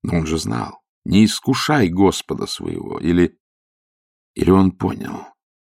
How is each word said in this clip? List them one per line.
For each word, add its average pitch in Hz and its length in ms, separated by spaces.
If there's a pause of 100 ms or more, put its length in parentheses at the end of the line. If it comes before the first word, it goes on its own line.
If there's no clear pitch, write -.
Но 85 160
он 78 60
же 80 120
знал: 57 420 (240)
"Не 104 220
искушай 131 640
Господа 90 560
своего". - 520
Или... 87 400 (960)
Или - 180
он 95 200
понял: - 560 (420)